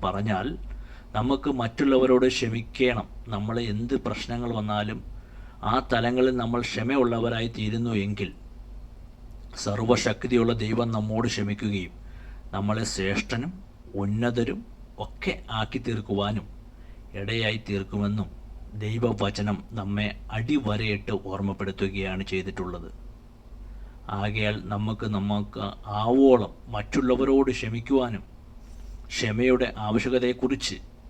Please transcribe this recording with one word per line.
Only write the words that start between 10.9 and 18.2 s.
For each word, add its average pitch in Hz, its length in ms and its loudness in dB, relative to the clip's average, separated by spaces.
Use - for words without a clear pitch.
നമ്മോട് 110 360 2
ക്ഷമിക്കുകയും 101 680 -2
നമ്മളെ 104 320 0
ശ്രേഷ്ഠനും 107 680 -2
ഉന്നതരും 117 680 0
ഒക്കെ - 360 -4
ആക്കി 113 300 -2
തീർക്കുവാനും 104 680 -2
ഇടയായി 107 500 -2
തീർക്കുമെന്നും 101 680 0